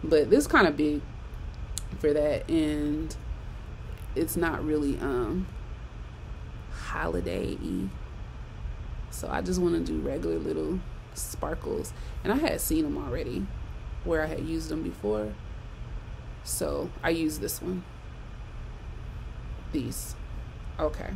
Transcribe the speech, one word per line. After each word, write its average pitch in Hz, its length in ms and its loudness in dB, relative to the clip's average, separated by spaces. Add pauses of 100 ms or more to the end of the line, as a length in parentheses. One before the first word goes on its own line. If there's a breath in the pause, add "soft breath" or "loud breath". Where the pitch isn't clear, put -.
but 151 260 8
this 277 160 10
kinda 208 260 10
big 147 280 4 (1000)
for 147 120 6
that, 147 380 4
and 151 680 2 (960)
it's 160 220 2
not 165 280 2
really, 151 340 4
um, 131 480 2 (1500)
holiday-y. 92 960 0 (1200)
So - 200 -4
I - 100 2
just 180 200 2
wanna 170 200 6
do 156 200 0
regular 160 380 0
little 156 420 0 (340)
sparkles. - 760 -2 (300 loud breath)
And 202 100 2
I 247 40 6
had 311 240 4
seen 160 240 4
'em 147 140 0
already 123 480 -2 (580)
where 165 180 4
I 156 40 2
had 160 180 -2
used 160 240 -2
them 156 140 0
before. 208 500 0 (1120)
So 147 460 0 (120)
I 170 80 4
used 165 300 2
this - 220 -2
one. 180 220 -2 (1900)
These. - 440 -2 (600)
Okay. - 380 0